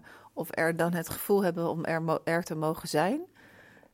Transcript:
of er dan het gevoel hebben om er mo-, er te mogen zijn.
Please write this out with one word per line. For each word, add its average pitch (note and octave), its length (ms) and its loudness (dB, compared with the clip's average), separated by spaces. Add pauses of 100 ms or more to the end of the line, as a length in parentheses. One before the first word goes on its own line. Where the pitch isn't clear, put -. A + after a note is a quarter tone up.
(320)
of E3 180 -8
er E3 260 0
dan E3+ 160 2
het E3+ 160 -2
gevoel - 340 2
hebben E3+ 260 0
om D#3+ 160 -2
er D#3+ 180 0
mo-, D#3+ 220 2
er E3 180 2
te F3 120 -6
mogen D#3 340 -2
zijn. F#3 320 2 (720)